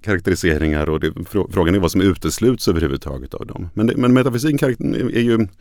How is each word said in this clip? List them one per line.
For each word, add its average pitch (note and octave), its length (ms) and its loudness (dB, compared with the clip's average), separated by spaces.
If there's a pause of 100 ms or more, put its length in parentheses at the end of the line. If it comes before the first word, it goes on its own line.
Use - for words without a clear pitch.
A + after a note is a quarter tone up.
karaktäriseringar D#2 880 0
och D#2 100 0
det, D#2+ 100 -2
frå-, - 420 -4
frågan F2 220 2
är G2+ 40 4
vad E2+ 120 2
som F#2 100 0
utesluts G2 680 0
överhuvudtaget C#2 640 -2
av - 120 -10
dem. - 280 -10
Men G#2+ 120 0
det, B2 100 0
men B2 160 4
metafysiken B2+ 460 2
karak-, B2+ 560 -2
är A2+ 60 2
ju A2+ 260 2 (140)